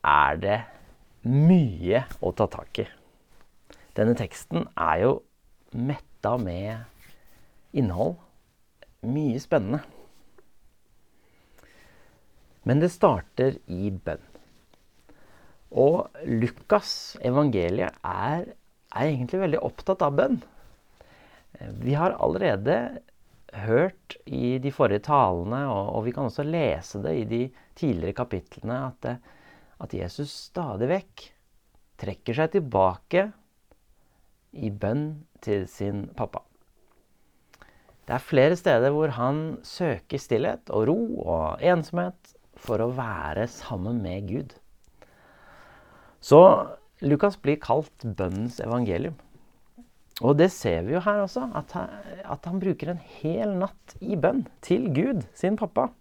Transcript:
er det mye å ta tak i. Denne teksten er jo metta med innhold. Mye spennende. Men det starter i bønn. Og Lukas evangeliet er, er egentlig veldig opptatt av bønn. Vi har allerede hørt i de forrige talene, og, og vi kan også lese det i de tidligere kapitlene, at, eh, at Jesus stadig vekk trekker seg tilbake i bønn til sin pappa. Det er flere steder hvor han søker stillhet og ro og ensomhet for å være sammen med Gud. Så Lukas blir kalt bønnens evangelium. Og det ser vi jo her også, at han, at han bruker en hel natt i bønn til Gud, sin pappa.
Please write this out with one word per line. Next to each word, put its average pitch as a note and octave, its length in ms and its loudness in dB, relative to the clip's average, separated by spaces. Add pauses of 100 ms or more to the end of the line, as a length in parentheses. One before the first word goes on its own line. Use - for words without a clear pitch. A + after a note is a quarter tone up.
er D2 400 4
det G2 140 2 (720)
mye B2+ 760 4 (180)
å F2+ 80 0
ta G#2+ 160 0
tak - 320 -10
i. - 60 -2 (1040)
Denne A2 240 2
teksten - 480 -6 (160)
er D#2+ 220 2
jo A#2+ 80 6 (640)
metta B2 640 -4
med - 1400 -10
innhold. A#2+ 400 0 (880)
Mye C3+ 400 -2
spennende. B2+ 380 0 (2750)
Men C3 160 4
det F3 160 2
starter C3 720 2
i F#2+ 240 -4
bønn. E2+ 320 -8 (1600)
Og E3 240 2 (160)
Lukas - 960 -2
evangeliet G#2+ 800 0
er, A2+ 540 -4 (340)
er D3 240 -2
egentlig C3+ 320 -2
veldig D3+ 240 0
opptatt - 400 -2
av C#3+ 80 -2
bønn. B3 240 2 (1400)
Vi B2+ 80 0
har D#3+ 240 0
allerede F3+ 840 0 (500)
hørt A2+ 720 -2
i B2+ 380 -2
de C#3 100 -4
forrige G#2+ 340 2
talene, A#2 600 2
og, G2+ 280 -2
og A2 100 -2
vi B2 100 -4
kan C#3 120 -2
også D3 180 -4
lese G#2+ 580 -2
det D#2+ 140 0
i A2 100 -4
de A#2 140 -2 (360)
tidligere G2 380 -2
kapitlene, A#2+ 640 -8 (100)
at, B2 220 -10
eh, A#2+ 100 -8 (640)
at - 120 -12
Jesus F#2 360 -8 (160)
stadig B2+ 420 -4
vekk - 360 -6 (760)
trekker A2+ 380 -6
seg D#3+ 180 0
tilbake A#2+ 720 2 (1300)
i A2+ 180 -6
bønn G#2+ 360 -2 (380)
til G2+ 240 0
sin G2+ 380 -6 (100)
pappa. - 260 -6 (1700)
Det B2 80 -2
er B2+ 80 -4
flere C#3+ 340 6
steder C3+ 340 4
hvor D3+ 220 0
han C#3+ 500 -2
søker - 560 -6
stillhet - 540 -2
og A2 140 2
ro F3 100 2 (240)
og D#2+ 400 -2
ensomhet F3 720 -2 (240)
for A2 240 -2
å A#2+ 100 0
være G2+ 580 -4
sammen G#2+ 520 -6
med F#2+ 260 -6
Gud. B2+ 280 -8 (1700)
Så D3 160 12 (600)
Lukas E3+ 380 2
blir D3+ 220 0
kalt - 420 -4
bønnens G2+ 580 -4
evangelium. A#2 520 -2 (1040)
Og C#3 180 4
det F#3 140 6
ser E2+ 340 -2
vi C3 80 -2
jo F3 80 -2
her G#3 220 0
også, B3 320 -8
at - 180 -10
han, F#3 160 -8 (400)
at - 160 -10
han F3+ 160 -4
bruker F3 300 -2
en F3 80 -8
hel G3 580 -4
natt - 400 -8
i G3 200 -4
bønn F#3+ 260 2 (180)
til A3+ 300 0
Gud, F3+ 320 0 (100)
sin G3 240 0
pappa. C3 300 -2 (120)